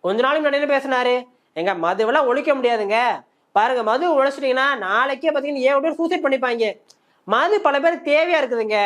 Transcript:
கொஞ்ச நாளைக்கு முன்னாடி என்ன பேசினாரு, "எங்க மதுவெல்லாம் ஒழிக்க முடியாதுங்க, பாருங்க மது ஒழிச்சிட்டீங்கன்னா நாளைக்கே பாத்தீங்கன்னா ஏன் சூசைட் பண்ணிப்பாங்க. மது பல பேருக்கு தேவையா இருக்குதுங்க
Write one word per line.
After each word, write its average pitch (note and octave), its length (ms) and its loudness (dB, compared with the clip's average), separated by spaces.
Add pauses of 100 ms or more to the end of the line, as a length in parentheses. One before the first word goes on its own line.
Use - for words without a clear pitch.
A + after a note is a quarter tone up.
கொஞ்ச G3+ 180 0
நாளைக்கு D4 240 0
முன்னாடி C#4+ 140 0
என்ன C#4+ 160 -2
பேசினாரு, B3+ 400 0 (380)
"எங்க F3+ 200 -2
மதுவெல்லாம் G#3+ 520 0
ஒழிக்க C#4 280 0
முடியாதுங்க, A3+ 440 0 (540)
பாருங்க A#3 320 0
மது A#3+ 300 0
ஒழிச்சிட்டீங்கன்னா C4+ 540 0 (100)
நாளைக்கே C4+ 540 -2
பாத்தீங்கன்னா C#4 360 -2
ஏன் C#4+ 280 0
சூசைட் E4 300 -2
பண்ணிப்பாங்க. B3 400 0 (580)
மது D#4+ 380 0
பல C#4+ 180 2
பேருக்கு D#4 320 0
தேவையா D#4+ 300 2
இருக்குதுங்க A3+ 440 -2